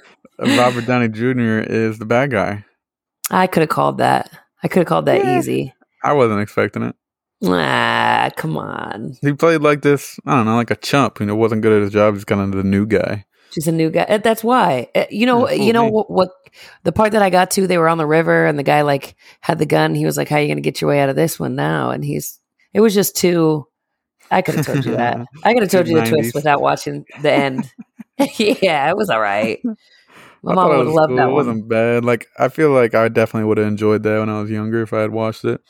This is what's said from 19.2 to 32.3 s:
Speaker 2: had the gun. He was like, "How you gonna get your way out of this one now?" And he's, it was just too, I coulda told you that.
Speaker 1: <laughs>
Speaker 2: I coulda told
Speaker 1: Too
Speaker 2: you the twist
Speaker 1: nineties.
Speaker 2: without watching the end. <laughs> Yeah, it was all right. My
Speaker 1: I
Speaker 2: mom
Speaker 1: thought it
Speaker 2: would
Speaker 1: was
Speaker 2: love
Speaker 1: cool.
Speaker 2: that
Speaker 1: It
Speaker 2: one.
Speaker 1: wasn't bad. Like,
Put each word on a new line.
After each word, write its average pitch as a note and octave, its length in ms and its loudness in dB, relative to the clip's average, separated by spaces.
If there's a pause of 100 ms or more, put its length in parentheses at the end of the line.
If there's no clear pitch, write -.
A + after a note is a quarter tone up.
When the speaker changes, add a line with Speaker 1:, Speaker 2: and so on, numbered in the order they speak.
Speaker 2:
had D#3+ 180 -4
the D#3 60 0
gun. D#3 300 2
He D3+ 100 -2
was D3 120 -2
like, D3 120 -4
"How D3+ 80 0
you D3 100 0
gonna D3 140 -4
get C#3+ 200 -6
your D3+ 80 0
way C#3+ 100 2
out C#3 100 2
of C3+ 60 -4
this D#3 240 -2
one C3 160 -6
now?" C#3+ 360 -2
And C#3+ 120 -6
he's, D3 360 -8 (340)
it G3 80 2
was A3 120 4
just G3 220 0
too, D#3+ 520 0 (640)
I F#3 100 2
coulda D#3+ 220 -2
told C3+ 220 -2
you - 120 -4
that. A#2+ 220 -2 (160)
Speaker 1:
<laughs> - 80 -12
Speaker 2:
I G#3+ 100 2
coulda A3+ 140 2
told F3+ 180 2
Speaker 1:
Too E3 80 -2
Speaker 2:
you D#3+ 40 2
the D#3 40 4
twist A2+ 120 0
Speaker 1:
nineties. B2 200 0
Speaker 2:
without C#3+ 280 0
watching C#3+ 440 -2 (160)
the D3 100 2
end. C3+ 460 -2
<laughs> A#3+ 40 -20 (580)
Yeah, F3 500 0
it F#3+ 80 0
was G3 140 -4
all A2+ 100 0
right. G#2+ 380 -2 (840)
My F3 100 -4
Speaker 1:
I F3 40 0
Speaker 2:
mom F3+ 140 4
Speaker 1:
thought D3+ 40 4
it C#3 60 4
Speaker 2:
would B2+ 80 0
Speaker 1:
was D#3 80 -2
Speaker 2:
love D#3 140 4
Speaker 1:
cool. B2+ 80 -2
Speaker 2:
that - 60 2
Speaker 1:
It - 40 2
Speaker 2:
one. C3 80 0
Speaker 1:
wasn't A2+ 340 -2
bad. A#2 340 0
Like, A#2+ 240 -2 (120)